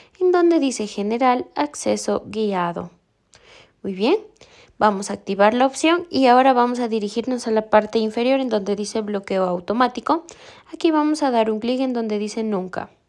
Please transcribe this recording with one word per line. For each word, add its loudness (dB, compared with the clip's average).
en 4
donde 4
dice -2
general, 0
acceso -2
guiado. -4
Muy -6
bien, 2
vamos 0
a -6
activar 2
la 2
opción 0
y 2
ahora 6
vamos 2
a -2
dirigirnos -4
a -4
la 0
parte 2
inferior 0
en -4
donde -2
dice -4
bloqueo -2
automático. -2
Aquí 0
vamos 2
a 2
dar 2
un -4
clic -2
en -2
donde -4
dice -6
nunca. -6